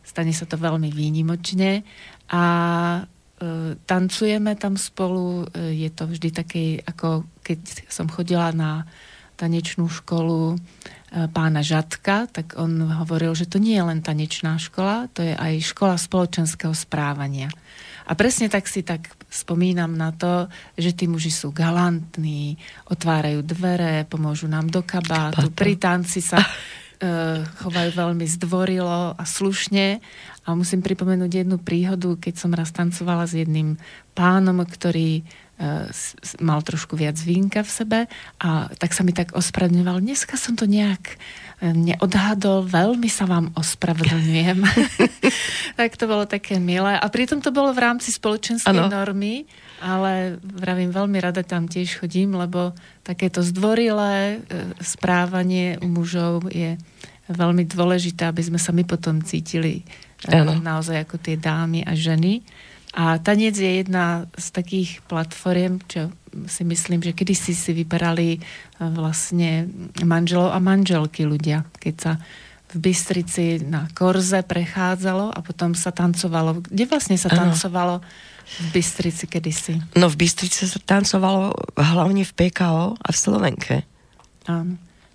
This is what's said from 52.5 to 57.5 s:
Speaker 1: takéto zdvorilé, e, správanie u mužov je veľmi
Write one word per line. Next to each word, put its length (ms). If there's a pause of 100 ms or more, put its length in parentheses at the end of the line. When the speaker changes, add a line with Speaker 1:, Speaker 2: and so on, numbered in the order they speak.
Speaker 1:
takéto 400
zdvorilé, 960
e, 0 (460)
správanie 1000
u 80
mužov 640
je 240 (560)
veľmi 340